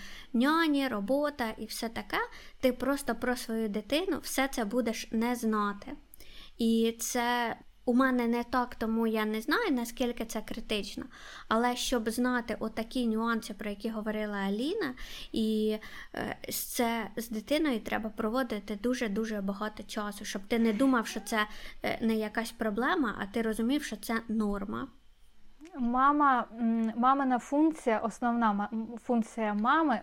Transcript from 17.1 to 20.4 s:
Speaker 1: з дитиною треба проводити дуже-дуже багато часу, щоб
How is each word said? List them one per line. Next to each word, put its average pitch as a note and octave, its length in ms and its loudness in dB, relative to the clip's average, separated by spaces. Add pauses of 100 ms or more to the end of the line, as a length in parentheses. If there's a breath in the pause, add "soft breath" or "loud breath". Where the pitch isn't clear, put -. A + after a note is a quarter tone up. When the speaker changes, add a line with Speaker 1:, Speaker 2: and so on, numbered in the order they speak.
Speaker 1:
з A3+ 120 -6
дитиною B3+ 520 0
треба G#3+ 360 -4
проводити A3 640 -2
дуже-дуже A3+ 580 0
багато G3+ 420 -4
часу, G#3 420 -6
щоб G3+ 240 -6